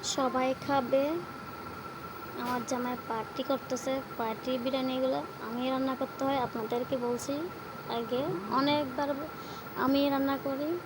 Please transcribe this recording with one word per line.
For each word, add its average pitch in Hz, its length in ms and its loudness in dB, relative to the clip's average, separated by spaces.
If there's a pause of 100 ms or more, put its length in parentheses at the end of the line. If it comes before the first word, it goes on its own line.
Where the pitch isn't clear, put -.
(160)
সবাই 254 320 4 (120)
খাবে, 269 440 4 (1300)
আমার 247 280 0
জামাই 247 300 0 (120)
পার্টি 226 340 -4
করতেছে, 262 500 0 (240)
পার্টি 226 420 -2
বিরিয়ানিগুলো 262 640 2 (240)
আমি 233 260 -4
রান্না 262 300 2
করতে - 240 -4
হয়, 269 220 4
আপনাদেরকে 240 500 -2
বলছি 240 380 0 (540)
আগে 233 340 0 (300)
অনেকবার 285 560 4 (760)
আমি 269 160 6 (100)
রান্না 277 340 2
করি। 277 240 0 (180)